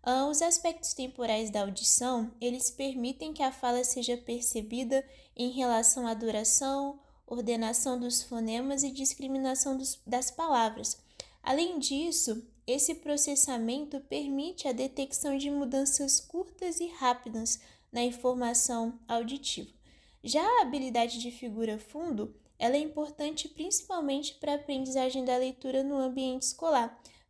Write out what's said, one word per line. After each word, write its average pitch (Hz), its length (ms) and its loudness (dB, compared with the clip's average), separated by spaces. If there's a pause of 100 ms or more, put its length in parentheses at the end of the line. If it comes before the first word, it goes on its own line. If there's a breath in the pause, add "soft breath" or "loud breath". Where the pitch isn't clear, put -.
Ah, 262 240 2
os 294 160 2
aspectos 330 520 0
temporais 226 560 -2
da 208 100 0
audição, 233 800 2
eles 247 300 0
permitem 269 600 -4
que 302 100 -4
a 262 100 2
fala 247 320 0
seja 240 320 0
percebida 240 880 -2 (320 loud breath)
em 247 140 -2
relação 247 580 2
à 226 60 -2
duração, 269 840 0 (280 soft breath)
ordenação 233 760 0
dos 240 220 0
fonemas 240 600 -2
e 277 80 -2
discriminação 269 840 -2
dos, 269 300 -4
das 247 240 -2
palavras. 233 680 0 (440 loud breath)
Além 339 360 0
disso, 277 680 0 (220)
esse 285 300 2
processamento 285 1040 0
permite 285 680 -4
a 262 60 2
detecção 269 640 -2
de 285 140 -2
mudanças 277 680 2
curtas 349 600 -6
e 339 80 -2
rápidas 247 720 -2 (320 loud breath)
na 240 100 0
informação 240 1040 0
auditiva. 240 640 -4 (540 soft breath)
Já 269 180 2
a 453 200 6
habilidade 240 560 0
de 240 120 -6
figura 220 480 -4
fundo, 269 560 -6 (240)
ela 247 180 4
é 294 40 2
importante 302 680 -4
principalmente 302 840 -2
para 285 180 -4
a 294 40 0
aprendizagem 262 680 -2
da 247 120 2
leitura 262 460 0
no 277 140 0
ambiente 262 460 -2
escolar, 285 580 2 (300 loud breath)